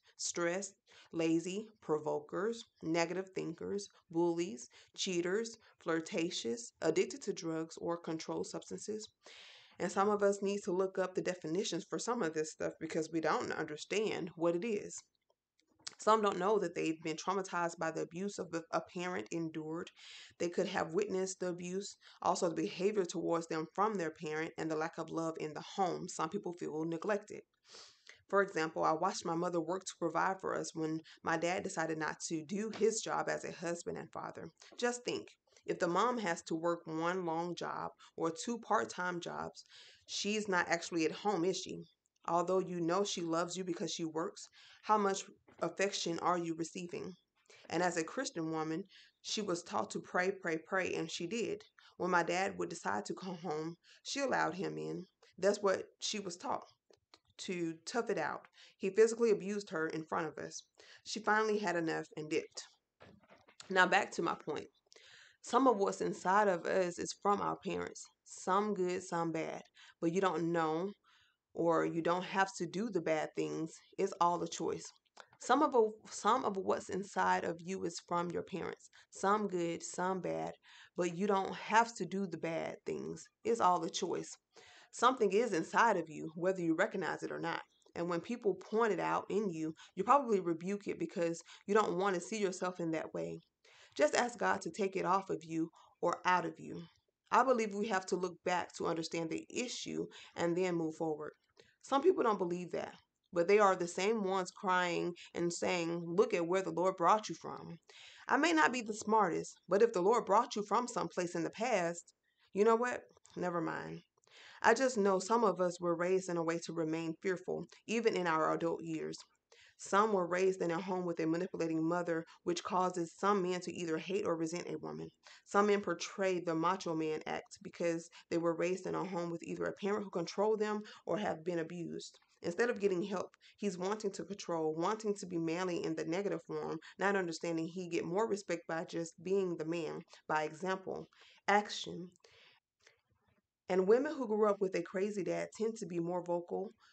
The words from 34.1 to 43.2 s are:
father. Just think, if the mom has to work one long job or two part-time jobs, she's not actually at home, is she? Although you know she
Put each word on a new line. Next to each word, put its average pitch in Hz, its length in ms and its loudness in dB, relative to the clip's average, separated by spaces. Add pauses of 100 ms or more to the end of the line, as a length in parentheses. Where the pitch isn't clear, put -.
father. - 380 -10 (280)
Just 240 260 -2
think, - 260 -4 (360)
if 170 140 -4
the 180 80 2
mom 220 320 2
has 170 240 -2
to 170 120 -4
work 170 300 0
one 170 400 -2
long 170 300 -2
job 156 360 -6 (240)
or 160 160 0
two 226 280 -6
part-time 190 600 0
jobs, 156 440 -8 (420)
she's 208 420 -2
not 175 220 2
actually 170 360 0
at 156 60 2
home, 190 320 0
is 185 140 2
she? 170 280 -8 (420)
Although 175 320 4
you 180 220 -2
know 180 220 2
she 196 180 -2